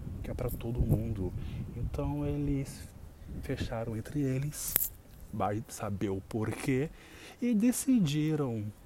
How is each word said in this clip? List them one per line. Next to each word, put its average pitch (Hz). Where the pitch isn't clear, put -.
que -
é 127
pra 123
todo 120
mundo. 107
Então, 143
eles 143
fecharam 117
entre 127
eles, 135
vai 107
saber 101
o 98
porquê, 127
e 240
decidiram 151